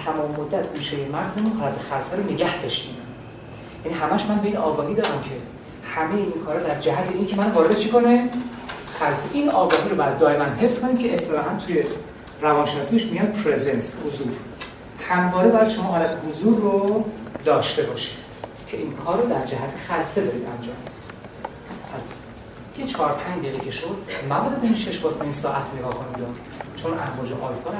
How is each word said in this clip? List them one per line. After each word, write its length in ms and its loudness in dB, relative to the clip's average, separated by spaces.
تمام 260 0
مدت 440 -2
گوشهٔ 380 -4
مغزمون 400 0
حالت 260 0
خلسه 260 -2
رو 160 0
نگه 300 0
داشتیم. 340 -4
یعنی 140 -4
همش 280 2
من 100 2
به 120 2
این 80 0
آگاهی 380 0
دارم 280 -2
که 80 -8
همهٔ 220 0
این 160 0
کارا 160 -2
در 180 -2
جهت 300 0
این 160 0
که 100 -2
من 140 4
وارد 280 6
چی 120 0
کنه؟ 400 8
خلسه. 360 0
این 160 4
آگاهی 380 6
رو 80 0
باید 220 2
دائما 260 6
حفظ 360 2
کنید 180 2
که 140 2
اصطلاحاً 440 0
توی 180 2
روانشناسی 540 4
بهش 100 4
میگن 200 0
پرزنس، 680 2
حضور. 260 -2
همواره 400 4
باید 200 8
شما 160 -2
حالت 260 2
حضور 300 4
رو 460 4
داشته 380 4
باشید 360 -4
که 80 -6
این 160 -4
کار 300 0
رو 60 4
در 180 0
جهت 280 -4
خلسه 360 0
دارید 220 -2
انجام 300 -8
می‌دید. 260 -14
یه 80 -6
چهار 260 0
پنج 260 -4
دقیقه 260 -4
که 60 -6
شد، 260 -6
مبادا 260 0
به 100 2
این 80 6
شش 240 -4
باز 200 0
کنید 120 -2
ساعت 480 -2
نگاه 160 -4
کنید، 340 -6
چون 160 -2
امواج 400 -4
آلفا 380 -6
رو 100 -4